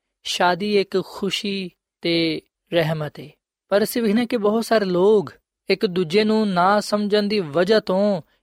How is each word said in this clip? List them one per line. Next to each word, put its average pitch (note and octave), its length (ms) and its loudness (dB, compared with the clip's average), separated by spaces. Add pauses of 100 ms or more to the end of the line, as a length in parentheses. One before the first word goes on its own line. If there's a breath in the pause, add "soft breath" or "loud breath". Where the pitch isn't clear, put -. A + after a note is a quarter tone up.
(220)
ਸ਼ਾਦੀ G3 580 0
ਇੱਕ F#3+ 240 -2
ਖੁਸ਼ੀ G3 640 -8 (300)
ਤੇ E3 420 -2 (300)
ਰਹਿਮਤ D#3 480 -2
ਏ, C#3+ 100 -18 (380)
ਪਰ G3+ 140 2
ਅਸੀਂ A#3 200 -2
ਵੇਖਦੇ A3+ 240 2
ਕਿ B3+ 100 -2
ਬਹੁਤ G#3+ 280 0
ਸਾਰੇ G#3+ 200 0
ਲੋਕ F#3 480 2 (380)
ਇੱਕ G3 160 0
ਦੂਜੇ F#3 380 0
ਨੂੰ A3 240 0
ਨਾ F#3+ 320 2
ਸਮਝਣ G#3 420 0
ਦੀ G#3 180 -2
ਵਜ੍ਹਾ F3+ 400 2
ਤੋਂ F#3+ 420 0 (200)